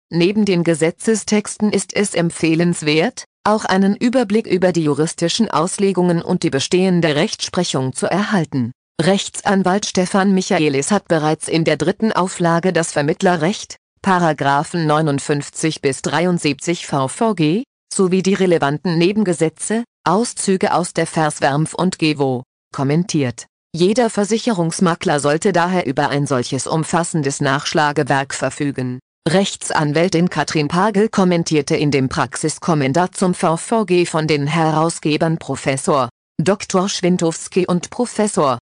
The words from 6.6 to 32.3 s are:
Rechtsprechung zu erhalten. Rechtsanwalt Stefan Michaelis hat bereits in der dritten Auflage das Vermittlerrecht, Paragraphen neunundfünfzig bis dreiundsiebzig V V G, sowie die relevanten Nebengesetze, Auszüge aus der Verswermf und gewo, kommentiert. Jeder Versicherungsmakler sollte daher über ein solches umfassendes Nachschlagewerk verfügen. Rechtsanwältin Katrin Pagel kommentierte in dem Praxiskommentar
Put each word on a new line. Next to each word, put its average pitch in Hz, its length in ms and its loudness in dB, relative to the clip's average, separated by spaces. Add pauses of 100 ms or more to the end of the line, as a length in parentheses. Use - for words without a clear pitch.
Rechtsprechung 151 760 -2
zu - 140 -4
erhalten. 165 680 -2 (260)
Rechtsanwalt 185 880 0
Stefan 190 480 0
Michaelis 156 580 0
hat 202 160 0
bereits 156 420 0
in 160 160 0
der 156 120 2
dritten 190 360 0
Auflage 175 600 0
das 165 200 -2
Vermittlerrecht, 170 840 -2 (240)
Paragraphen 156 880 0
neunundfünfzig 151 960 0
bis 135 180 -2
dreiundsiebzig 165 880 -2
V 135 220 -2
V 226 260 -2
G, 170 280 0 (300)
sowie 190 300 2
die 185 100 2
relevanten 165 640 2
Nebengesetze, 190 880 0 (240)
Auszüge 196 640 0
aus 165 200 0
der 165 160 -2
Verswermf 151 680 0
und 180 240 -2
gewo, 135 460 0 (280)
kommentiert. 143 720 -2 (280)
Jeder 208 340 2
Versicherungsmakler 175 1120 0
sollte 147 340 0
daher 175 320 2
über 139 260 0
ein 143 180 0
solches 127 400 -2
umfassendes 160 720 -2
Nachschlagewerk 143 920 0
verfügen. 131 680 -4 (280)
Rechtsanwältin 165 1040 0
Katrin 147 380 -2
Pagel 202 400 2
kommentierte 170 680 2
in 147 160 2
dem 131 180 2
Praxiskommentar 151 1040 0